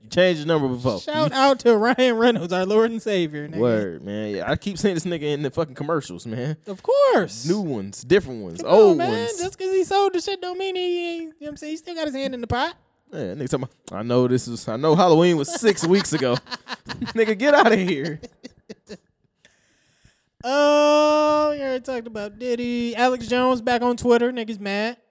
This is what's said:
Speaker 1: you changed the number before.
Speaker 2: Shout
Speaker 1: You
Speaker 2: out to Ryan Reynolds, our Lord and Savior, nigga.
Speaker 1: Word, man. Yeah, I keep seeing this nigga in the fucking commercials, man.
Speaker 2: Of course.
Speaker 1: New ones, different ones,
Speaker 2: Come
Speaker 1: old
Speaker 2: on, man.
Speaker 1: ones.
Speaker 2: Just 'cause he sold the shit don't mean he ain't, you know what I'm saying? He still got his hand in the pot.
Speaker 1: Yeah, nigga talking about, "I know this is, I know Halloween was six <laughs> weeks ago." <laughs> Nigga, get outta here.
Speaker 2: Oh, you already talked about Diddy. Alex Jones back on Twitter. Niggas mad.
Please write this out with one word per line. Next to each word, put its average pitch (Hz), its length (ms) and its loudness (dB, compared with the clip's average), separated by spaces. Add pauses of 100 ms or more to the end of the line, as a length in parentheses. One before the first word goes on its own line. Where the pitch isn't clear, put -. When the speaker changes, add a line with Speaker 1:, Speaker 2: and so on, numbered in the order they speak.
Speaker 1:
you - 80 -20
changed 175 320 2
the 147 60 -8
number 156 200 2
before. 123 320 -2
Speaker 2:
Shout 302 300 -2
Speaker 1:
You 254 80 -6
Speaker 2:
out 269 220 4
to 233 180 4
Ryan 240 400 2
Reynolds, 220 360 2
our 185 120 0
Lord 220 240 4
and 226 100 -6
Savior, 156 480 -2
nigga. - 120 -10
Speaker 1:
Word, 107 440 0
man. 104 320 -6
Yeah, 92 140 -6
I 147 60 0
keep 185 240 -8
seeing 196 160 0
this 160 100 -4
nigga 170 180 -4
in 147 200 -2
the 135 80 -4
fucking 151 240 -6
commercials, 143 500 -6
man. 123 400 -6
Speaker 2:
Of 190 160 -12
course. 392 640 2
Speaker 1:
New 185 160 0
ones, 107 420 -8
different 131 400 0
ones, 85 200 -12
Speaker 2:
Come - 80 0
Speaker 1:
old 220 220 10
Speaker 2:
on, 311 40 2
man. 453 280 0
Speaker 1:
ones. 453 120 -6
Speaker 2:
Just 349 220 -8
'cause 381 120 -4
he 381 120 2
sold 392 300 0
the 349 80 -2
shit 392 200 -6
don't 359 160 -8
mean 381 180 -6
he 349 340 -4
ain't, 339 120 -8
you 330 60 -12
know 311 120 -18
what 294 100 -12
I'm 294 80 -14
saying? 302 160 -10
He 320 40 -8
still 349 160 -14
got 320 140 -6
his 262 80 -8
hand 269 180 -6
in 240 80 -10
the 233 60 -8
pot. 277 280 -2 (380)
Speaker 1:
Yeah, 156 60 -8 (160)
nigga 127 140 -6
talking 135 160 -2
about, - 340 -14
"I - 20 -6
know 120 260 2
this 123 200 0
is, 117 200 -10
I 113 100 -6
know 156 180 2
Halloween 175 420 6
was 139 160 -2
six 208 340 0
<laughs> - 0 -
weeks 190 260 2
ago." 131 220 0 (260)
<laughs> - 260 -14 (260)
Nigga, 220 240 0
get 277 160 4
outta 233 220 6
here. 165 440 -4 (2250)
Speaker 2:
Oh, 302 1120 4
you 285 60 -8
already 262 200 -4
talked 240 240 -8
about 208 320 -10
Diddy. 240 560 -4
Alex 247 320 0
Jones 254 340 2
back 240 200 0
on 247 160 0
Twitter. 240 340 2
Niggas 226 280 -8
mad. 208 380 -4 (140)